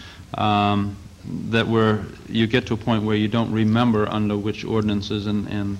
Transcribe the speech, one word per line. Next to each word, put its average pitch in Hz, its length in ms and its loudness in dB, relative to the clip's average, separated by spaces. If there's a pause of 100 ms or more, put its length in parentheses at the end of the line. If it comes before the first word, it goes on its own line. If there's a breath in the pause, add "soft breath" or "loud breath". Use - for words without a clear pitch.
(380 loud breath)
um, 104 580 2 (520)
that 113 180 2
where 110 380 4 (240)
you 113 180 2
get 123 200 2
to 120 80 -2
a - 20 -4
point 110 260 0
where 107 140 2
you 107 120 2
don't 117 220 0
remember 110 600 4
under 104 260 -2
which 104 260 -4
ordinances 104 640 -2
and, 104 220 -2
and 101 320 -4